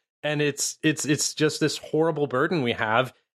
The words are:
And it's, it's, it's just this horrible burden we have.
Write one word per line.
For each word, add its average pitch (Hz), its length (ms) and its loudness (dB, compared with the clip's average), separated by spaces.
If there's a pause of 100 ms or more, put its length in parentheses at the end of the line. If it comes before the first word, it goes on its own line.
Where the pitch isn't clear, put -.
(220)
And 147 200 -2
it's, 147 400 -4
it's, 151 240 0
it's 147 260 0
just 151 260 0
this 151 200 0
horrible 156 480 -2
burden 143 360 0
we 120 100 0
have. 117 420 0 (220)